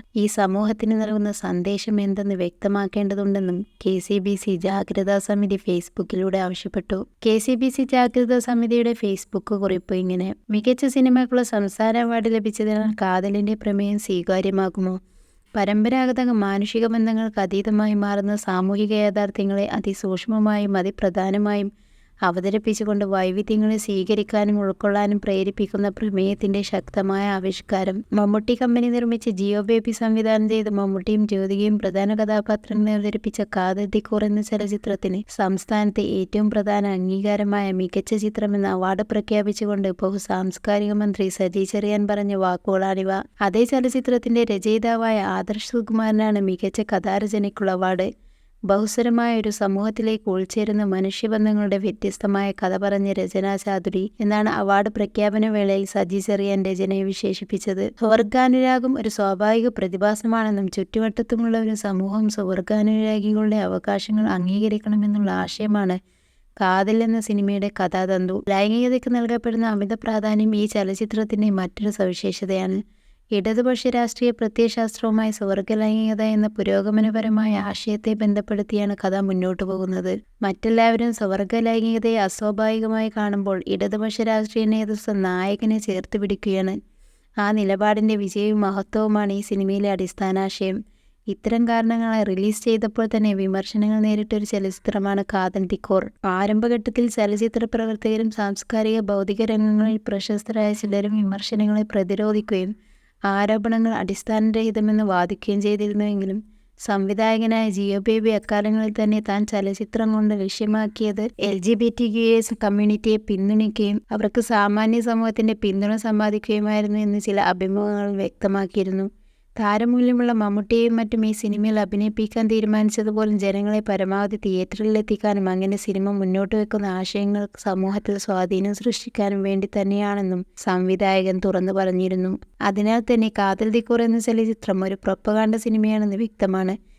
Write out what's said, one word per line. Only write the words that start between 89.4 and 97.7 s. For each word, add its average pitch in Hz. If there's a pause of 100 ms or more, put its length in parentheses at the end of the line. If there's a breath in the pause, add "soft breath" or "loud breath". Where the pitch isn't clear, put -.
സിനിമയിലെ 202
അടിസ്ഥാനാശയം. 190 (480)
ഇത്തരം 220
കാരണങ്ങളാൽ 226
റിലീസ് 202
ചെയ്തപ്പോൾ 220
തന്നെ 214
വിമർശനങ്ങൾ 196
നേരിട്ടൊരു 214
ചലച്ചിത്രമാണ് 196
കാതൽ 190
ദിക്കോർ. 190 (240)
ആരംഭഘട്ടത്തിൽ 220
ചലച്ചിത്ര 220
പ്രവർത്തകരും 220